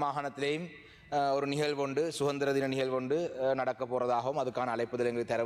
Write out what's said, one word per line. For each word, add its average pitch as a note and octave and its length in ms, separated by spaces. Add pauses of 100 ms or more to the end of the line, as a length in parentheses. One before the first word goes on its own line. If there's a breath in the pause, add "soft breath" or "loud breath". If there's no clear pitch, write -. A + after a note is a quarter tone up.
மாகாணத்திலேயும், C#3+ 640 (500 loud breath)
அஹ், C#3 200
ஒரு C#3 160
நிகழ்வு D3 320
உண்டு, C3+ 180 (160)
சுதந்திர C#3 380
தின C3+ 180
நிகழ்வு C3 260
உண்டு, C3+ 180 (240)
அஹ், C3+ 180
நடக்க B2+ 220 (100)
போறதாகவும் B2 500
அதுக்கான B2 320
அழைப்புதல் A#2+ 360
எங்களுக்கு A#2+ 220
தர A2+ 120